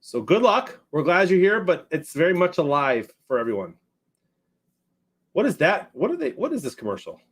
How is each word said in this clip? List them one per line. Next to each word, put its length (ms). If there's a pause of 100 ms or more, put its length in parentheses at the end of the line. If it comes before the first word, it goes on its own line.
So 200
good 200
luck. 380 (120)
We're 120
glad 260
you're 100
here, 220
but 300
it's 220
very 200
much 240
alive 560 (140)
for 100
everyone. 380 (1600)
What 120
is 120
that? 360
What 160
are 60
they, 160
what 220
is 100
this 120
commercial? 440 (120)